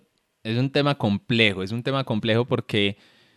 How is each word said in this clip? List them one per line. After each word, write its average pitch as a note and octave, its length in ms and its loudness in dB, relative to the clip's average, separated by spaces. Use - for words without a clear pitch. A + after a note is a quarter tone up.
es A2+ 160 -4
un C3+ 120 0
tema C#3+ 260 0
complejo, G2+ 680 0
es G2 100 -8
un A#2 100 -6
tema C3+ 220 -4
complejo A2+ 400 0
porque G#2 520 0